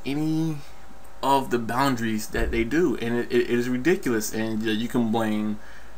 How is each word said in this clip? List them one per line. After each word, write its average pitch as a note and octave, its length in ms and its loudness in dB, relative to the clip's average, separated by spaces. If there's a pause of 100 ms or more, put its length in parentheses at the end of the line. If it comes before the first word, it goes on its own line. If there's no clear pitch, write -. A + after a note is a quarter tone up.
any D#3 520 0 (640)
of C3 280 2
the A#2+ 80 2
boundaries A#2 720 0
that A2+ 220 0
they A#2 140 2
do, C#3 320 2
and A#2 180 -2
it, A#2+ 160 -2
it, A#2+ 120 4
it A2+ 80 -2
is A#2+ 180 2
ridiculous. B2+ 640 2
And, A2 340 -2
uh, A2 40 2
you A2 180 0
can A#2 240 2
blame G#2+ 460 0 (400)